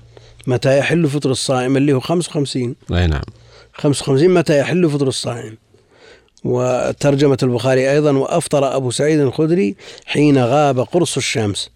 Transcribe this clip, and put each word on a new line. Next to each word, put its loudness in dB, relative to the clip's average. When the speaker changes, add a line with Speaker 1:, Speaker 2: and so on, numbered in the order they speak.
Speaker 1:
متى 2
يحل 2
فطر -2
الصائم 0
اللي 2
هو 2
خمسة -2
وخمسين. -4
Speaker 2:
أي 2
نعم. 0
Speaker 1:
خمسة -2
وخمسين: 2
"متى 2
يحل 0
فطر 0
الصائم". -8
وترجمة 0
البخاري 0
أيضًا: 2
"وأفطر 0
أبو -2
سعيد 0
الخدري 0
حين 4
غاب 2
قرص -2
الشمس". -4